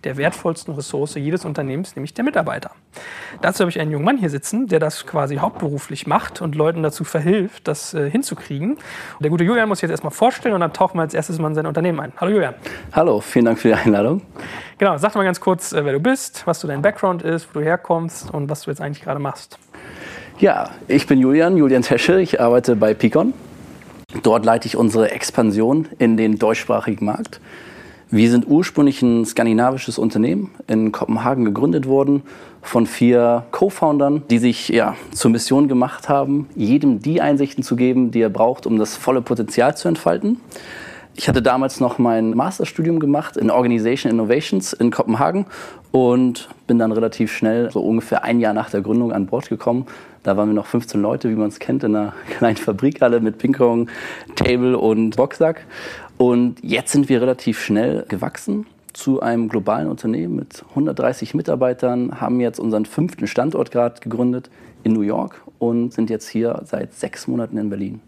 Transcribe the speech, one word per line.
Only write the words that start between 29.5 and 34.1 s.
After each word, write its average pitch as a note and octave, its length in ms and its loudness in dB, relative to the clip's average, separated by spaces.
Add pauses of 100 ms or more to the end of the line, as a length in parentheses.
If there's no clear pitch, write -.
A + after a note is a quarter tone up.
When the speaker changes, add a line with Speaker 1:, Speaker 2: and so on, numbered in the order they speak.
Speaker 2:
Unternehmen, C3 540 0 (160)
in A2 260 0
Kopenhagen A#2 540 0
gegründet C3 400 0
worden, C#3 360 2 (380)
von - 240 0
vier A#2+ 680 4
Co-Foundern, D3+ 760 2